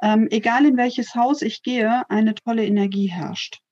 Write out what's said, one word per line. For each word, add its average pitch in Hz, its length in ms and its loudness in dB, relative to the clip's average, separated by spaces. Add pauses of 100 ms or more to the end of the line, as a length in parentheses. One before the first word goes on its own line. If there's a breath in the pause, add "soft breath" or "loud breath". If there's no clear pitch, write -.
ähm, 214 280 2
egal 233 360 2
in 262 100 4
welches 247 380 -2
Haus 262 280 0
ich - 200 -6
gehe, 240 480 -2
eine 220 240 2
tolle 226 320 -2
Energie 202 420 0
herrscht. - 520 -10 (120)